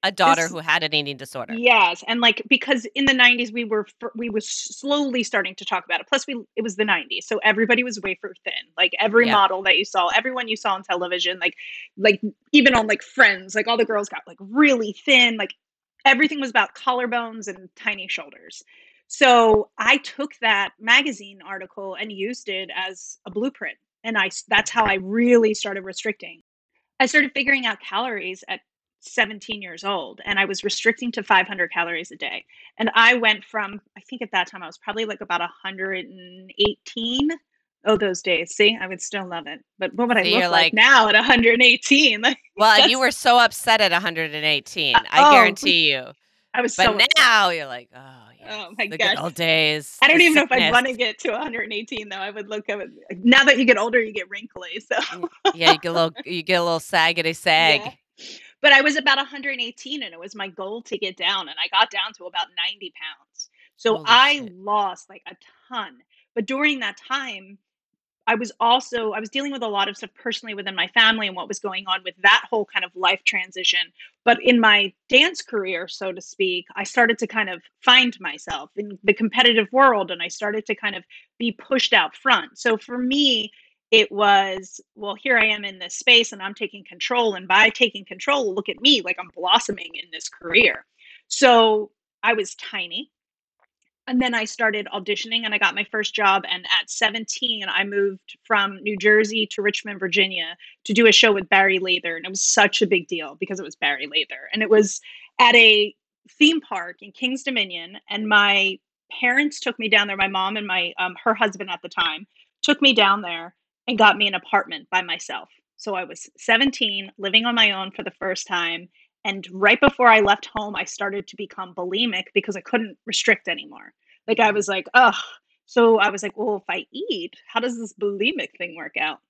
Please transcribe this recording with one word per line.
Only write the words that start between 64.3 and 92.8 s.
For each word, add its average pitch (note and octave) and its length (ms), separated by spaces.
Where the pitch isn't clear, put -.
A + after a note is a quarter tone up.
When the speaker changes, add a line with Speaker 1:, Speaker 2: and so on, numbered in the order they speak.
Speaker 1:
shit. A#3+ 180
Speaker 2:
lost, G3 560
like, G3 180
a G3 100
ton. G#3 300
But A3 120
during C#4 340
that G3+ 180
time, G#3 600
I A3+ 80
was A3+ 260
also, A#3 520
I A3 80
was A3 100
dealing C#4 200
with C4+ 120
a A3+ 60
lot G3+ 200
of G3+ 80
stuff G#3 180
personally A3+ 380
within G3 220
my F3+ 140
family A3 380
and F#3 80
what F3+ 140
was G3 100
going G3 280
on F#3 180
with F3+ 180
that G3+ 280
whole G#3+ 160
kind F#3 180
of F3+ 100
life F#3 300
transition. F#3 560
But A#3+ 160
in B3 180
my G#3 320
dance D4+ 320
career, F#3 480
so F#3+ 240
to F#3 80
speak, F3+ 460
I G3+ 80
started A3+ 360
to A3+ 60
kind G#3 220
of F3+ 140
find B3 380
myself D3+ 560
in G#3 260
the G3+ 120
competitive A3+ 580
world, A#3+ 380
and E3+ 120
I F3 60
started G#3 380
to G#3+ 80
kind G3+ 200
of F3+ 100
be A#3 140
pushed - 420
out E3+ 200
front. G#3 440
So A3+ 180
for A#3+ 220
me, B3+ 520
it G#3+ 220
was, G3 680
"Well, G#3 220
here B3 200
I A3 100
am G#3 180
in F#3+ 160
this F3 160
space, A#3 340
and G3+ 100
I'm G3 140
taking G3+ 300
control, A3+ 500
and F#3 140
by G#3+ 220
taking G3+ 340
control, G#3+ 500
look G3+ 140
at - 120
me, B3+ 220
like, F3+ 160
I'm F3+ 160
blossoming F#3+ 600
in F3 180
this D#3+ 160
career." F3 580
So A3 640
I A3+ 120
was G#3 200
tiny. F#3 560